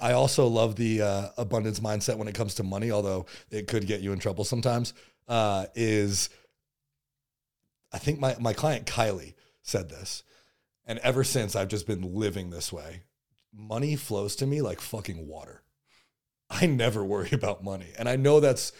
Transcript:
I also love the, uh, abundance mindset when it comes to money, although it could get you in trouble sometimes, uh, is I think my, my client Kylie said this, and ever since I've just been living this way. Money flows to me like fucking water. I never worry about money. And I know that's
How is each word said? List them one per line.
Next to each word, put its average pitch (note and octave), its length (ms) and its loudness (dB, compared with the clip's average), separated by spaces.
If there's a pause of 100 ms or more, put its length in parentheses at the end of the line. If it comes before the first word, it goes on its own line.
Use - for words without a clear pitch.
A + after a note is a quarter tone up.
I A#2+ 120 2
also C3 360 6
love A2+ 280 4
the, A2 260 2
uh, G2 340 0
abundance G#2+ 440 -2
mindset G#2+ 360 -2
when G#2+ 100 -6
it G#2 80 -8
comes G#2 220 -4
to - 80 -4
money, G2 260 -2
although G2 360 0 (240)
it G#2+ 180 -6
could G#2+ 180 0
get G2+ 140 -2
you G2 120 -2
in F#2+ 60 -2
trouble G2 260 -2
sometimes, A#2+ 500 0 (340)
uh, G#2 460 2
is G#2+ 560 2 (1600)
I - 60 -10
think D3 200 0
my, C3 220 2
my A#2 140 2
client D3+ 320 0
Kylie G2+ 480 -2 (280)
said F#2 260 -4
this, - 360 -12 (600)
and A#2 140 -6
ever B2+ 220 2
since A#2 320 0
I've G2 140 0
just G#2 180 -4
been F#2 280 -4
living G2 360 -2
this E2+ 220 -8
way. E2+ 300 -12 (500)
Money A2 420 -2
flows G2+ 420 -2
to C3+ 100 0
me C#3+ 160 0
like F#2 180 -4
fucking F2+ 480 -8
water. - 340 -16 (880)
I - 160 4
never A2+ 380 2
worry G2 280 0
about G2+ 320 0
money. F#2+ 240 -8 (100)
And A#2 100 -2
I B2+ 80 2
know C#3+ 220 8
that's C#3 420 4